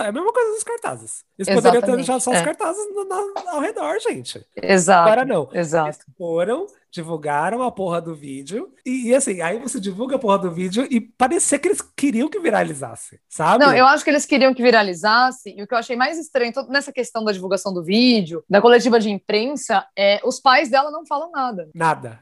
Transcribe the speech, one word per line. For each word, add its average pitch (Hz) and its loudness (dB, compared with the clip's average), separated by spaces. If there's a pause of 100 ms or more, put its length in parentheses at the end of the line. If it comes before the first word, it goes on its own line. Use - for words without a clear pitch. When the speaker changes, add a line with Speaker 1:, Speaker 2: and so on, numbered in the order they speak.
Speaker 1:
é 208 -4
a - -4
mesma 359 -2
coisa 466 0
dos 427 -8
cartazes. - -10 (160)
Eles 196 -4
poderiam 240 6
ter - 0
Speaker 2:
Exatamente, 254 0
Speaker 1:
deixado 254 -2
só 247 -2
os 247 2
Speaker 2:
é. 170 2
Speaker 1:
cartazes 370 -4
no, 403 -6
na, 392 -8
ao 302 -4
redor, 339 -4
gente. 170 -6 (100)
Speaker 2:
Exato, 180 4
Speaker 1:
Agora 247 4
não. 185 -2
Speaker 2:
exato. 160 -2
Speaker 1:
Eles 151 -10 (160)
foram, 180 -4 (240)
divulgaram 160 -4
a 240 -2
porra 175 -4
do 165 -12
vídeo, 147 -12 (140)
e, 254 -4
e 254 6
assim, 202 0
aí 175 -2
você 247 -8
divulga 208 -4
a - -8
porra 196 2
do 180 -4
vídeo 185 -4
e 233 0
parecia 277 0
que 311 -2
eles - 0
queriam 269 -2
que 381 -8
viralizasse, 165 -4 (100)
sabe? 202 2
Speaker 2:
Não, 269 8
eu 254 6
acho 285 4
que 320 0
eles 294 2
queriam 262 4
que 254 -6
viralizasse, 220 2
e 202 -12
o 202 -12
que 254 -6
eu 240 0
achei 233 -4
mais 277 -2
estranho 240 -2
todo 254 -8
nessa 277 -4
questão 233 -6
da 214 0
divulgação 190 -4
do 175 -6
vídeo, 196 2
da 202 4
coletiva 233 6
de 214 0
imprensa, 214 -4 (120)
é 202 2
os 254 -4
pais 269 4
dela 277 2
não 311 -10
falam 339 -6
nada. 240 -6
Speaker 1:
Nada, 135 -2